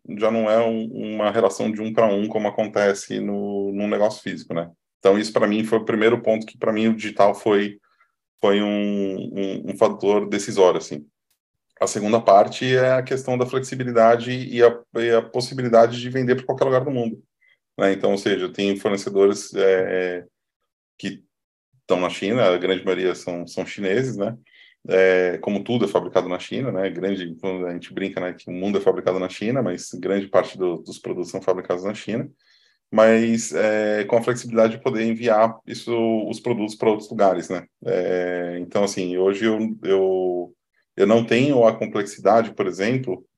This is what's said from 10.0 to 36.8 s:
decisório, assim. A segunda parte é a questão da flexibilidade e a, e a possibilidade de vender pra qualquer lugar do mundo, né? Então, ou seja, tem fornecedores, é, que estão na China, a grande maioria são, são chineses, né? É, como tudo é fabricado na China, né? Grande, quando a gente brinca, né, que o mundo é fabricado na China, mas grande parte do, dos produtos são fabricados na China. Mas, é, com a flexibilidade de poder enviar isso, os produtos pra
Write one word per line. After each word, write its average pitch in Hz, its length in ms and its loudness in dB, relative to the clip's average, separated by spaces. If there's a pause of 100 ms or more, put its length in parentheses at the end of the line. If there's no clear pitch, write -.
decisório, 98 500 2
assim. 76 260 -10 (760)
A 101 60 2
segunda 110 340 0
parte 113 540 4
é 127 180 2
a 127 100 0
questão 131 340 -4
da 123 80 0
flexibilidade 123 840 2
e 127 320 0
a, 117 160 6 (180)
e 117 140 0
a 113 100 4
possibilidade 120 800 2
de 123 80 -8
vender 127 260 0
pra 127 100 -4
qualquer 135 200 -2
lugar 131 200 2
do 147 60 -4
mundo, 113 300 -4 (560)
né? 98 160 2
Então, 101 180 0
ou 101 80 0
seja, 92 320 -2
tem 101 260 -2
fornecedores, 101 760 0
é, 92 720 0 (720)
que - 260 -10 (580)
estão 90 180 0
na 90 100 0
China, 107 340 -2 (100)
a 90 40 2
grande 90 280 -2
maioria 92 300 0
são, 87 320 -8
são 92 180 -8
chineses, 104 520 -4
né? 107 200 -4 (500)
É, 92 520 4
como 101 240 -4
tudo 120 220 0
é - 20 2
fabricado 87 420 -2
na 90 100 -6
China, 120 320 -6
né? 95 180 -4
Grande, 87 520 -6
quando 92 260 -4
a 87 60 -8
gente 87 200 -14
brinca, 95 280 -6
né, 90 120 -6
que - 160 -18
o 90 40 -10
mundo 98 240 -2
é 98 40 -2
fabricado 92 380 0
na 90 100 -4
China, 123 320 -4
mas 90 320 -4
grande 95 340 -4
parte - 300 0
do, 87 200 -2
dos - 220 -16
produtos 90 320 -8
são 95 100 -6
fabricados 90 420 -4
na 104 100 -6
China. 107 360 -8 (640)
Mas, 110 600 2
é, 107 520 0
com 117 120 0
a 113 60 0
flexibilidade 113 540 0
de - 60 -12
poder 110 220 -2
enviar 113 600 2
isso, 113 280 -8 (360)
os 110 100 -8
produtos 110 360 -4
pra 113 140 0